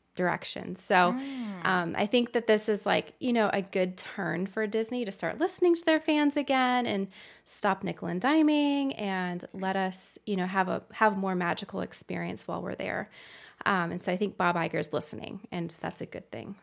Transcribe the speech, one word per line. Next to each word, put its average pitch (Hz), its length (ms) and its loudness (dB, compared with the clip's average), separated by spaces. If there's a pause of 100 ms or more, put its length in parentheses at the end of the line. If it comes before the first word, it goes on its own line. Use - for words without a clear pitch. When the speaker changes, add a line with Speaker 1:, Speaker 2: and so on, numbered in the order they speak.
(160)
Speaker 1:
direction. - 600 -4
So, 185 420 4
Speaker 2:
Mm. 240 480 -6
Speaker 1:
um, 180 320 2
I 208 80 2
think 240 280 2
that 226 140 0
this 214 200 6
is, 208 180 2
like, 185 340 0
you 247 120 -2
know, 226 220 4
a 202 80 0
good 185 360 0
turn 175 500 -4
for 220 200 -2
Disney 226 380 -2
to 196 60 -6
start - 280 -4
listening 349 360 4
to 339 100 -2
their 311 140 4
fans 302 380 2
again 254 480 2
and 196 220 0 (380)
stop 190 380 -2
nickel 175 240 -4
and 180 140 -2
diming 294 800 4
and 185 540 -4
let 190 220 -2
us, 190 500 -2
you 208 100 0
know, 185 120 0
have 190 200 2
a, 185 140 -2 (120)
have 214 240 4
more 190 180 0
magical 180 460 -2
experience - 640 -6
while 170 140 -6
we're - 140 -6
there. - 340 -6 (560)
Um, 175 260 2
and 180 100 -4
so 185 100 -2
I 180 60 0
think 196 200 -2
Bob 175 180 4
Iger's 165 360 0
listening, - 500 -6 (100)
and 170 180 -4 (120)
that's - 200 -6
a - 60 -8
good - 240 -14
thing. 117 320 -12